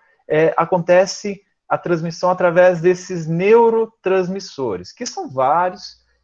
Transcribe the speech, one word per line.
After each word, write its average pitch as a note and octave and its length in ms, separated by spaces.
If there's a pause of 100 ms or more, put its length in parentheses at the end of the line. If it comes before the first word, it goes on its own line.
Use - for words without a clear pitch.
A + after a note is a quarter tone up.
(280)
é, D#3 300
acontece F3+ 840 (300)
a D3+ 60
transmissão E3+ 520
através F3+ 520
desses F3+ 460
neurotransmissores, F#3+ 1600
que - 140
são E4 240
vários, D#3+ 720 (220)